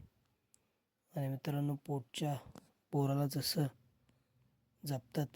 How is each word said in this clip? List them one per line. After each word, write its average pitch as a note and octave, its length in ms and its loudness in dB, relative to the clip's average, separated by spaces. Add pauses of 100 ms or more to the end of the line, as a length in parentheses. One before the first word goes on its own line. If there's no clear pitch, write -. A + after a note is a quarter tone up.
(1160)
आणि C#3 120 0
मित्रांनो, C#3+ 480 0 (100)
पोटच्या C#3+ 760 -4 (320)
पोराला C#3 340 4
जसं C#3 380 0 (1200)
जपतात C#3 500 -2